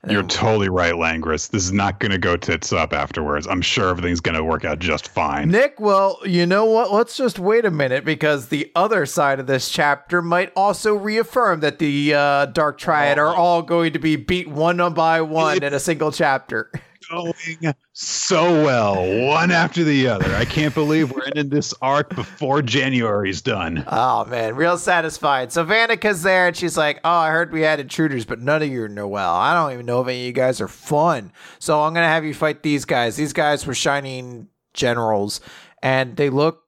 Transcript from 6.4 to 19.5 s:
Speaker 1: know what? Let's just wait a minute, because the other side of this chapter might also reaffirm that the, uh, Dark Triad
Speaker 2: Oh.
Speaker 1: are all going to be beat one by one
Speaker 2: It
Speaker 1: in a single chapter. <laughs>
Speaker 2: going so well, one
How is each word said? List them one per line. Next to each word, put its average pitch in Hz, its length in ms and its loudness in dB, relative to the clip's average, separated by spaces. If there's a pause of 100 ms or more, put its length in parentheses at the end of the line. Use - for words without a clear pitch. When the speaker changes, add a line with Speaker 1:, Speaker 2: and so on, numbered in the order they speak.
Speaker 1:
know 202 180 4
what? 220 260 2
Let's 226 240 0
just 233 220 -2
wait 214 280 2
a 202 40 2
minute, 139 340 0
because 147 440 0
the 147 260 -4
other 185 320 2
side 139 340 0
of 131 60 -8
this 131 240 0
chapter 151 540 0
might 175 320 0
also 208 400 2
reaffirm 214 640 0
that 147 180 0
the, 147 380 2
uh, 143 320 4
Dark 147 320 0
Triad 147 400 2
Speaker 2:
Oh. 151 80 4
Speaker 1:
are 175 80 0
all 175 260 4
going 165 320 0
to 156 60 -4
be 156 160 2
beat 180 320 -2
one 160 300 0 (180)
by 165 260 2
one 156 360 0
Speaker 2:
It 139 80 0
Speaker 1:
in 143 100 -2
a 135 40 0
single 151 320 0
chapter. 135 640 -2
<laughs> - 60 -8 (300)
Speaker 2:
going 170 240 -6 (560)
so 165 720 2
well, 113 320 4 (320)
one 165 240 2